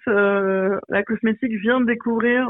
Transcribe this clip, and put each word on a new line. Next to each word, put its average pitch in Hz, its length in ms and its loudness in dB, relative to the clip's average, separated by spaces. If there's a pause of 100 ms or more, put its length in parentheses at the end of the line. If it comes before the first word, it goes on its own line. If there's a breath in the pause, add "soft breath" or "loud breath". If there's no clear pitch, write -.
euh, 196 800 2
la 202 160 0
cosmétique 220 480 -2 (100)
vient 240 200 2
de 247 40 2
découvrir, 233 640 0